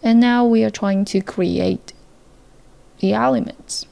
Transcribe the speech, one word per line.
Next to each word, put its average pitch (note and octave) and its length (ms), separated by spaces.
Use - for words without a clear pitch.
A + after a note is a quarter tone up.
And A#3 180
now A#3+ 260
we A3+ 180
are G#3+ 80
trying G3 340
to G3 160
create F#3 720
the G3 140
elements. - 800